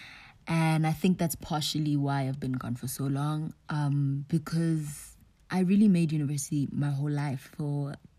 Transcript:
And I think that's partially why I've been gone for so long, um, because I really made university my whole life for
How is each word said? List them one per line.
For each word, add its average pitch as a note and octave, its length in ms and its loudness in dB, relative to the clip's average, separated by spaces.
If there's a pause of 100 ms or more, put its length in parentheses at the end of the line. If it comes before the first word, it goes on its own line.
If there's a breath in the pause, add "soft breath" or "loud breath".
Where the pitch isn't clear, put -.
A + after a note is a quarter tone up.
(480 loud breath)
And D#3+ 400 2
I E3 60 2
think F3+ 240 2
that's E3 180 0
partially D3+ 600 -2
why C#3 320 0
I've C3+ 100 -6
been C3 140 -2
gone B2+ 220 -4
for C#3+ 120 -8
so C3+ 160 -6
long, D3 500 -2 (140)
um, C#3+ 640 0
because D#3+ 880 -2 (320)
I F#3 100 0
really G3+ 300 6
made E3+ 240 4
university D3 580 0
my C#3+ 200 0
whole C#3+ 200 -2
life C#3+ 460 -4
for C#3+ 380 -4 (240)